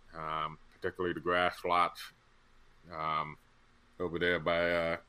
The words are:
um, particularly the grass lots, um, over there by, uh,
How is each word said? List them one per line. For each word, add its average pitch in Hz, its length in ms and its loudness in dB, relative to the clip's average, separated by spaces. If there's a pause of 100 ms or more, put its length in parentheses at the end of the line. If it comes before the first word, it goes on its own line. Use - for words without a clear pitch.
(160)
um, 78 420 -4 (160)
particularly 90 400 -4
the 82 60 -8
grass 87 460 2
lots, 87 360 2 (920)
um, 78 420 -2 (640)
over 85 180 -2
there 87 220 4
by, 85 320 2
uh, 85 260 2 (120)